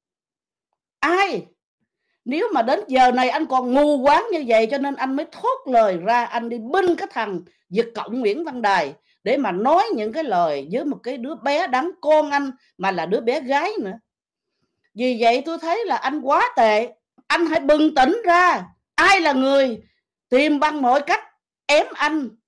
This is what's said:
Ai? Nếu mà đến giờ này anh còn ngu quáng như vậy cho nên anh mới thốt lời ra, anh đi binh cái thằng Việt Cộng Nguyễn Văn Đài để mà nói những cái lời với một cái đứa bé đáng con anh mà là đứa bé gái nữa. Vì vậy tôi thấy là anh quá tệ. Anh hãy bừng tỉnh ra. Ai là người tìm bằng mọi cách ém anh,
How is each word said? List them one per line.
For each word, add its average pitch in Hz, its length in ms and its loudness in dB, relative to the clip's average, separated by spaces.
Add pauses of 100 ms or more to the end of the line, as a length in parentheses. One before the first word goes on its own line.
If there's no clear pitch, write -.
(1000)
Ai? 339 460 0 (800)
Nếu 330 260 -2
mà 262 100 2
đến 277 260 -2
giờ 254 220 4
này 254 180 0
anh 285 180 -4
còn 247 280 -2
ngu 294 280 2
quáng 311 300 4
như 311 140 -4
vậy 226 240 4
cho 277 80 -2
nên 277 180 -6
anh 262 200 -4
mới 311 160 -6
thốt 523 340 -2
lời 220 300 4
ra, 226 280 0
anh 233 240 -6
đi 240 100 -8
binh 339 380 0
cái - 140 -8
thằng 208 300 -6 (280)
Việt 220 260 -4
Cộng 214 260 -8
Nguyễn 240 240 -2
Văn 254 180 -8
Đài 175 320 0 (300)
để 226 120 0
mà 233 160 -2
nói 277 320 2 (100)
những 220 180 -4
cái 320 120 -6
lời 165 480 -2
với 262 120 -2
một 262 180 -6
cái 262 140 -8
đứa 262 180 -10
bé 285 320 -2
đáng 262 240 -2 (100)
con 302 300 2
anh 285 200 -2 (280)
mà 190 120 -2
là 170 160 -4
đứa 208 140 -2
bé 254 200 -2
gái 285 400 -2
nữa. 214 180 -8 (960)
Vì 247 260 -2
vậy 233 260 2
tôi 330 120 -6
thấy 339 260 -4
là 311 120 -2
anh 277 240 -4
quá 330 360 0
tệ. 226 380 2 (320)
Anh 320 200 0
hãy 320 140 0
bừng 302 340 2
tỉnh 311 300 2
ra. 339 420 2 (280)
Ai 381 260 4
là 311 120 2
người 262 500 2 (460)
tìm 294 320 2
bằng 302 220 0
mọi 254 180 4
cách 392 240 -2 (420)
ém 302 280 2
anh, 294 340 -2 (200)